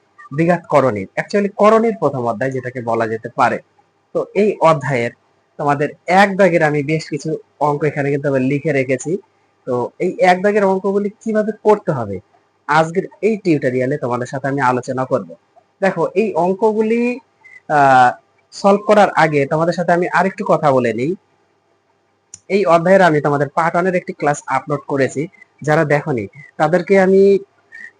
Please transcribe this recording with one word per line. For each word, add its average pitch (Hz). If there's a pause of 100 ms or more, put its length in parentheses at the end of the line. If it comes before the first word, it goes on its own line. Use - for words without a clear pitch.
(360)
দ্বিঘাত 170 (100)
করণীর, 123 (120)
actually 202 (120)
করণীর 220
প্রথম 139
অধ্যায় 120
যেটাকে 127 (100)
বলা 113
যেতে 110 (100)
পারে। 117 (560)
তো 175 (240)
এই 214 (200)
অধ্যায়ের 131 (460)
তোমাদের 143 (340)
এক 208 (100)
দাগের 175
আমি 147 (100)
বেশ 160
কিছু 156 (360)
অঙ্ক 147 (100)
এখানে 143
কিন্তু 143
আমি 135 (120)
লিখে 147
রেখেছি। 135 (540)
তো 131 (300)
এই 180 (200)
এক 180
দাগের 208
অঙ্কগুলি 196 (140)
কিভাবে 214 (160)
করতে 202
হবে 101 (500)
আজকের 165 (240)
এই 226 (100)
টিউটোরিয়ালে 135
তোমাদের 120
সাথে 139
আমি 143 (100)
আলোচনা 127
করব। 101 (520)
দেখো, 190 (180)
এই 220 (160)
অঙ্কগুলি, 220 (760)
আহ, 131 (440)
সলভ 196
করার 208 (120)
আগে 151 (120)
তোমাদের 165
সাথে 175
আমি 180 (120)
আরেকটু 185 (100)
কথা 156
বলে 123
নিই। 143 (1400)
এই 208 (120)
অধ্যায়ের 185
আমি 151
তোমাদের 143
পার্ট 170
ওয়ান-এর 180
একটি 185
ক্লাস 147 (180)
আপলোড 143 (100)
করেছি, 135 (400)
যারা 151 (120)
দেখোনি 143 (360)
তাদেরকে 170 (120)
আমি 190 (760)